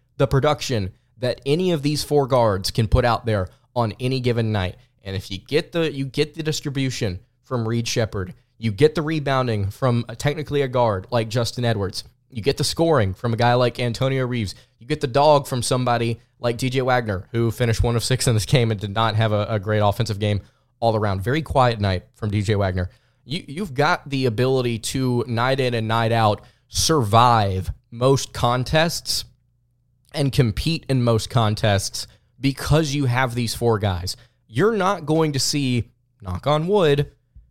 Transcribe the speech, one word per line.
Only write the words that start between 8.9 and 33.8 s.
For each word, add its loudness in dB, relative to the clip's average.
the 0
rebounding -2
from, 0
uh, -12
technically -2
a 0
guard 0
like 0
Justin -2
Edwards, -2
you -10
get 0
the -2
scoring 2
from -4
a -2
guy 4
like 0
Antonio -2
Reeves, -4
you -20
get -4
the -4
dog 4
from -4
somebody 0
like -2
D -2
J 0
Wagner, 0
who 0
finished 0
one 2
of -2
six 0
in 2
this 0
game 2
and -4
did -8
not 0
have 2
a, 0
a -2
great -2
offensive 0
game 0
all 2
around. -2
Very -2
quiet 2
night 0
from -6
D 0
J 0
Wagner. -2
You, -8
you've -10
got 0
the 0
ability 0
to, -2
night 0
in 0
and -2
night 2
out, 2
survive 2
most 0
contests 0
and -2
compete 0
in 0
most 2
contests 0
because 0
you 0
have 0
these -2
four 0
guys. -4